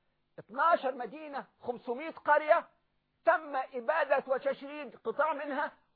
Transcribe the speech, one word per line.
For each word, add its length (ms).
اتناشر 560
مدينة، 520
خمسمائة 500
قرية، 580
تم 320
إبادة 680
وتشريد 720
قطاع 360
منها، 400